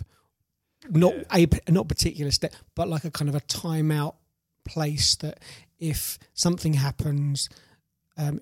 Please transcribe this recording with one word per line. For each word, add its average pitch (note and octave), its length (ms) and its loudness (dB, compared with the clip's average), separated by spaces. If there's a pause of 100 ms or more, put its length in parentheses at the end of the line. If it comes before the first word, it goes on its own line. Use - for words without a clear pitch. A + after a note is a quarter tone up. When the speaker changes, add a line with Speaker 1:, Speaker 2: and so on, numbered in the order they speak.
(880)
Speaker 1:
Not F3 240 6
Speaker 2:
Yeah. - 100 -10 (100)
Speaker 1:
a E3+ 140 6
p-, - 200 0
not E3+ 220 4
particular D3 420 -2
step, - 220 0 (200)
but E3 140 -2
like D#3+ 160 -4
a D#3+ 80 -8
kind D3 160 -2
of C#3+ 80 0
a D3 60 -2
timeout D#3 760 -2 (480)
place D3+ 540 -2
that - 240 -10 (360)
if - 400 -4 (160)
something F3 420 2
happens, C#3+ 720 0 (680)
um, D3 260 -4